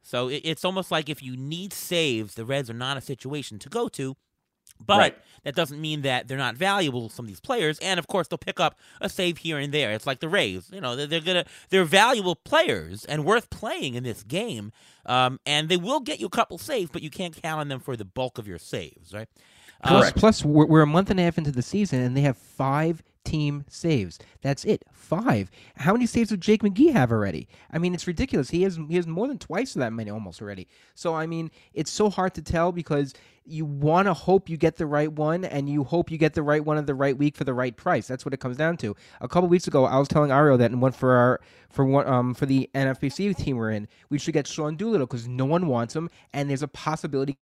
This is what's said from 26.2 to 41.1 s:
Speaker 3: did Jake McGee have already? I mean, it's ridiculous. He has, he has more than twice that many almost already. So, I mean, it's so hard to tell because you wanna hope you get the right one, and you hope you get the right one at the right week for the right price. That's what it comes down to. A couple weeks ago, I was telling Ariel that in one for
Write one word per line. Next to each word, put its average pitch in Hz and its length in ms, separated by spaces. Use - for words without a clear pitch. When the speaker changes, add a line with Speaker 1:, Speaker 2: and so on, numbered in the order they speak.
Speaker 3:
did 208 100
Jake 214 240
McGee 214 300
have 127 180
already? 98 360
I - 60
mean, 180 160
it's 170 140
ridiculous. 180 420
He 175 140
has, 185 240
he 160 80
has 180 100
more 170 220
than 277 100
twice 214 360
that 120 180
many 113 180
almost 101 320
already. 101 260
So, 170 180
I 160 120
mean, 165 260
it's - 180
so 214 180
hard 185 260
to 156 60
tell 170 300
because 147 420
you 156 200
wanna 156 480
hope 185 360
you 165 80
get 160 200
the 165 80
right 147 260
one, 156 340
and 143 240
you 147 140
hope 170 280
you 165 60
get 156 160
the 160 100
right 147 200
one 151 140
at 147 80
the 139 100
right 139 220
week 147 180
for - 80
the 131 100
right 123 220
price. 156 320
That's 127 180
what 139 80
it 135 60
comes 123 180
down 160 200
to. 104 180
A 123 60
couple 175 220
weeks 175 180
ago, 139 180
I 127 120
was 139 100
telling 147 240
Ariel 139 260
that 117 140
in 123 80
one 127 140
for 127 200